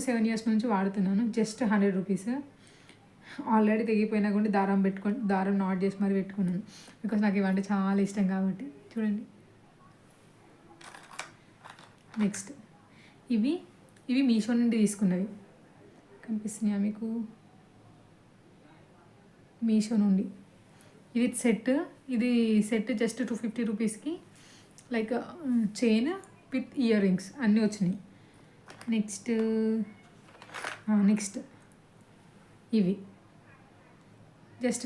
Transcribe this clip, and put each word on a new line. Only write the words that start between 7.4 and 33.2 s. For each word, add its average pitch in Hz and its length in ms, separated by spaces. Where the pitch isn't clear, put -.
ఇవంటే 190 280
చాలా 196 360
ఇష్టం 196 280
కాబట్టి. 190 320
చూడండి, 214 320
నెక్స్ట్ - 280
ఇవి, 254 180
ఇవి 262 180
మీషో 220 300
నుండి 233 240
తీసుకున్నవి. 190 440
కనిపిస్తున్నాయా 214 580
మీకు? 214 220
మీషో 214 280
నుండి 196 200
ఇది 240 120
సెట్. 247 300
ఇది 247 160
సెట్ 220 200
just 226 260
టూ 233 160
ఫిఫ్టీ 233 260
రూపీస్కి, 220 440
like, 220 200
చైన్ 233 320
with 262 160
ఇయర్ 220 240
రింగ్స్ 180 200
అన్నీ 214 200
వచ్చినాయి. 196 320
నెక్స్ట్, 214 380
ఆ, 214 40
నెక్స్ట్ - 280
ఇవి 190 160